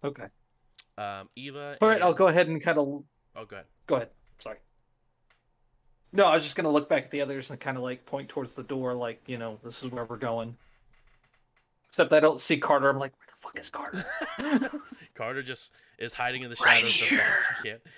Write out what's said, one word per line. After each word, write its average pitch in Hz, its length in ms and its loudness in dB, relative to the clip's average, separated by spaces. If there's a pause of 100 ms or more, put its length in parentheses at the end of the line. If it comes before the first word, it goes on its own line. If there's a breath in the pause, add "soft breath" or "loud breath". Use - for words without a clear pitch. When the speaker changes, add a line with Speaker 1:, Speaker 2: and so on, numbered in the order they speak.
Speaker 1:
Okay. 143 240 -8 (680)
Speaker 2:
Um, 101 380 -10
Eva 143 460 -12
Speaker 1:
All 220 60 8
right, 214 140 4
I'll 175 120 6
Speaker 2:
and - 20 -8
Speaker 1:
go 180 120 8
ahead 170 200 6
and 160 160 -2
kinda 160 180 4 (540)
Speaker 2:
Oh, 110 100 -14
go 104 120 -18
ahead. - 80 -18 (200)
Speaker 1:
Go 151 100 0
ahead. 117 140 -2 (300)
Sorry. 110 180 -14 (1500)
No, 196 140 6
I 160 80 8
was 160 100 4
just 147 120 -8
gonna 151 160 0
look 147 180 2
back 196 160 2
at - 60 -20
the 143 100 -2
others 139 300 -6
and 127 80 -12
kinda, 131 220 -6
like, 127 240 -8
point 139 240 -8
towards 127 260 -8
the 127 80 -12
door, 127 300 -4
like, 120 340 -8
you 123 100 -8
know, 113 260 -10
"This 120 200 -12
is 127 80 -10
where 120 140 -8
we're 113 120 -10
going." 117 400 -6 (1300)
Except - 260 2
I 156 60 8
don't 151 220 4
see 156 160 2
Carter. 139 320 2
I'm 135 80 2
like, 135 200 -6
"Where - 100 -20
the - 80 -20
fuck - 220 -18
is - 120 -12
Carter?" - 360 -10 (320)
Speaker 2:
<laughs> 277 760 -4
Carter 131 280 -8
just 127 280 -14 (260 soft breath)
is 117 160 -8
hiding 127 300 -4
in 120 60 -12
the 117 100 -14
Speaker 1:
Right - 240 6
Speaker 2:
shadows - 140 0
the - 120 -2
Speaker 1:
here. - 80 2
Speaker 2:
best - 300 0
he - 80 -4
can. 110 240 -10 (180 loud breath)